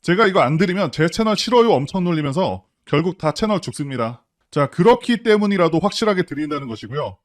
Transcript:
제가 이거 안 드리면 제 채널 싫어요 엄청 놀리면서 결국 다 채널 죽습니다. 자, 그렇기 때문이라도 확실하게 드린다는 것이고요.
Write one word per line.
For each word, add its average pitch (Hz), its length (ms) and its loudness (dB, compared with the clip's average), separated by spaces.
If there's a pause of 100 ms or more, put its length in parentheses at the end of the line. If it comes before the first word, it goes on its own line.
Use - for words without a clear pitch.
제가 190 260 2
이거 185 140 2
안 139 160 2
드리면 180 340 0
제 160 180 0
채널 220 280 0
싫어요 233 340 2
엄청 143 320 0
놀리면서 151 640 -2 (200)
결국 160 340 -2
다 156 120 -2
채널 214 300 -2
죽습니다. 123 640 -6 (260)
자, 143 160 0
그렇기 233 560 2
때문이라도 202 560 2
확실하게 196 460 0
드린다는 147 420 -6
것이고요. 110 580 -8